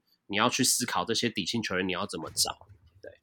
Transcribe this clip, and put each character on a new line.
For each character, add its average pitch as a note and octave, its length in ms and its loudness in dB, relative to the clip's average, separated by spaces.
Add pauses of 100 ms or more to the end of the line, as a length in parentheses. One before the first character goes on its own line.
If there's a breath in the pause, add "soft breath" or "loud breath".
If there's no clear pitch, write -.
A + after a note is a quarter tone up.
(260)
你 G2+ 100 -4
要 A2+ 120 4
去 B2 160 2
思 - 200 2
考 F#2 200 0
这 A2+ 100 -2
些 A#2 160 0
底 F#2 160 -4
薪 A#2 160 -2
球 F#2+ 140 -2
员 F#2 100 2
你 F#2 60 0
要 F2+ 140 -2
怎 F2+ 120 -8
么 D2 120 -8
找。 - 260 0 (440)
对。 - 100 -16 (120)